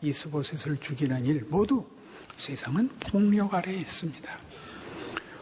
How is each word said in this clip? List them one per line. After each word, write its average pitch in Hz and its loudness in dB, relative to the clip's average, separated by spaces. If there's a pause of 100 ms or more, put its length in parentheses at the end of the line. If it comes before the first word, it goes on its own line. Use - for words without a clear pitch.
이스보셋을 147 -2
죽이는 131 0
일, 143 2
모두 208 4 (520)
세상은 147 0 (120)
폭력 202 6
아래에 185 0
있습니다. - -4 (1080)